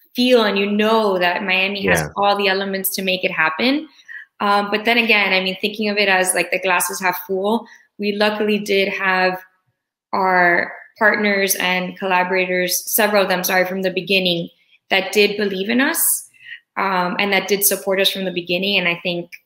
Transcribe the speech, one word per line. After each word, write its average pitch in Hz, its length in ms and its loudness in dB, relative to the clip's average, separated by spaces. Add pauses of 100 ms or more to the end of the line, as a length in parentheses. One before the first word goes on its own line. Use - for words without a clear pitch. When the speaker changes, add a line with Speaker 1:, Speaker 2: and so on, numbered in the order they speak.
(160)
Speaker 1:
feel 247 280 4
and 196 140 0
you 202 120 0
know 214 480 2
that 180 260 0
Miami 196 420 -2
has 175 140 4
Speaker 2:
Yeah. 151 160 -4
Speaker 1:
all 202 200 2
the 202 120 0
elements 190 480 -2
to 196 60 -6
make 185 220 -2
it 185 60 0
happen. 233 560 0 (540)
Um, 202 320 2
but 214 120 -2
then 233 140 4
again, 214 340 2
I 185 80 2
mean, 190 200 -4
thinking 214 280 -4
of 202 100 -2
it 202 100 2
as, 185 260 2
like, 175 160 -2
the 185 80 -2
glass 185 320 0
is 190 100 -8
half 180 280 -2
full, 202 360 -2 (340)
we 208 120 -2
luckily 214 480 0
did 196 340 0
have 185 480 0 (720)
our 180 600 4 (260)
partners 202 560 2
and 180 420 -2
collaborators, 180 840 0 (100)
several 208 300 2
of 185 60 0
them, 180 160 0
sorry, 185 200 0
from 190 180 -4
the 185 80 0
beginning, 180 580 0 (420)
that 190 220 0
did 208 240 2
believe 196 340 -4
in 247 100 2
us, - 480 -2 (480)
um, 185 420 -2
and 202 140 0
that 190 160 0
did 202 160 0
support 190 360 0
us 190 100 2
from 190 140 -6
the 185 80 -4
beginning. 180 460 -2
And 180 100 0
I 175 140 -2
think 175 280 -6 (160)